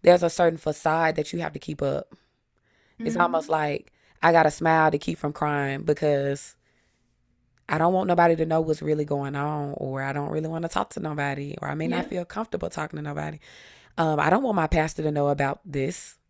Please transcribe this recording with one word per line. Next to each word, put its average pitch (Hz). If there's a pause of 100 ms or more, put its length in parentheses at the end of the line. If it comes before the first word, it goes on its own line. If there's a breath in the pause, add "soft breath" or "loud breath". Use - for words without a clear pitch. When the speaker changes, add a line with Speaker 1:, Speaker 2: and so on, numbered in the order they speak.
Speaker 1:
there's 175
a 170
certain 165
facade 160
that 151
you 170
have 160
to 147
keep 151
up. 139 (880)
It's 226
Speaker 2:
Mm-hmm. 175
Speaker 1:
almost 165
like 151 (300 soft breath)
I 165
gotta 160
smile 160
to 156
keep 165
from 147
crying 143
because 143 (1120)
I 156
don't 170
want 185
nobody 170
to 160
know 160
what's 160
really 151
going 139
on, 147
or 135
I 135
don't 143
really 156
wanna 165
talk -
to -
nobody, 143
or 143
I 147
may 156
not 175
Speaker 2:
Yeah. -
Speaker 1:
feel 180
comfortable 180
talking 151
to 147
nobody. 151 (600 loud breath)
Um, 156
I 151
don't 220
want 226
my 160
pastor 160
to 151
know 143
about 143
this 143 (120)